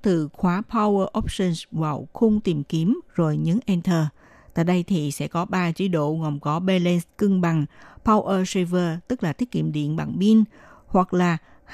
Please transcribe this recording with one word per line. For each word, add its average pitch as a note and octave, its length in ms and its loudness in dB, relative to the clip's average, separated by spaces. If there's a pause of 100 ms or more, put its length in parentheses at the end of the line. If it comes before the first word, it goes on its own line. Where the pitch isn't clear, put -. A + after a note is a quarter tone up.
từ E3 300 0
khóa F#3 380 -2
Power G#3 360 0 (120)
Options F#3 520 -2
vào D3+ 420 -4
khung G#3+ 280 2
tìm D#3 240 -2
kiếm F3 360 0 (140)
rồi D#3 220 0
nhấn D#3+ 300 0
Enter. E3+ 380 0 (500)
Tại E3 100 0
đây F3+ 180 0
thì D3+ 280 -2
sẽ C#3 180 -6
có E3+ 160 -4
ba F3 280 -2
chế F#3+ 160 -2
độ D#3 260 0
gồm D3+ 260 -4
có D3+ 200 -4
Balance F3+ 460 2 (100)
cân G3 240 2
bằng, E3 260 2 (380)
Power G3 400 2
Saver, F3 540 -2 (100)
tức B3+ 140 -4
là D#3+ 100 0
tiết - 180 -4
kiệm D#3 220 -2
điện D3+ 240 -2
bằng D3+ 240 -6
pin, A3 240 6 (420)
hoặc F3+ 280 2
là F3 240 2 (360)